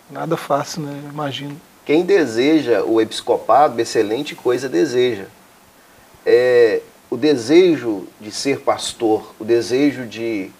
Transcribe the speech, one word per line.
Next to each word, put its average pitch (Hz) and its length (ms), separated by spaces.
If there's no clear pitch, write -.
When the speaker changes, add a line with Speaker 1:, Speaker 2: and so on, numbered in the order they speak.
Speaker 1:
nada 147 240
fácil, 147 460
né? 143 280
Imagino. 143 460
Speaker 2:
Quem 156 180
deseja 135 800
o 113 160
episcopado, 117 800
excelente 117 560
coisa 123 320
deseja. 123 600
É, 120 560
o 127 60
desejo 131 920
de 107 100
ser 131 300
pastor, 110 800
o 110 60
desejo 123 600
de 107 540